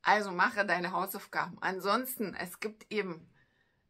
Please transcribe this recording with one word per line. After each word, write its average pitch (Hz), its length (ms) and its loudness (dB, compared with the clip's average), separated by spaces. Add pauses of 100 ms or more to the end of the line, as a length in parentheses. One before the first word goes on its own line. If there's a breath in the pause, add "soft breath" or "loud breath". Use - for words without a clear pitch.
Also 202 300 4
mache 202 340 2
deine 180 280 0
Hausaufgaben. 175 640 -2
Ansonsten, 202 760 0
es - 280 -8
gibt - 280 -10
eben, 185 400 -4 (600 soft breath)